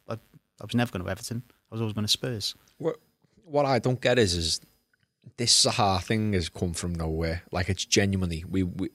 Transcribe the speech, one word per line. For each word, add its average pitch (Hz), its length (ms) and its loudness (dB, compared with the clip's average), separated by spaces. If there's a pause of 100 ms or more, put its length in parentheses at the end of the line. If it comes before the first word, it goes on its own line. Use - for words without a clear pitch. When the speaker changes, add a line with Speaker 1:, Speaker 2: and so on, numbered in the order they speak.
Speaker 1:
"I, 110 60 -6
I - 500 -18
was 104 100 -6
never 120 160 0
going 90 140 -6
to 95 60 -4
Everton. 113 320 -8 (280)
I 113 40 -12
was 113 80 -4
always 107 100 -4
going 107 140 -4
to - 40 -4
Spurs." - 440 -4 (240)
Speaker 2:
What, 156 180 -4 (480)
what 143 220 2
I 135 120 4
don't 127 220 0
get 123 180 4
is, 101 160 6
is 82 260 0 (800)
this - 260 4
Zaha 101 380 4
thing 110 320 0
has 85 160 0
come 87 240 -4
from 87 200 -4
nowhere. 82 560 -2
Like, 90 200 -2
it's 95 160 -2
genuinely, 92 600 2
we, 95 140 0
we, 90 320 -4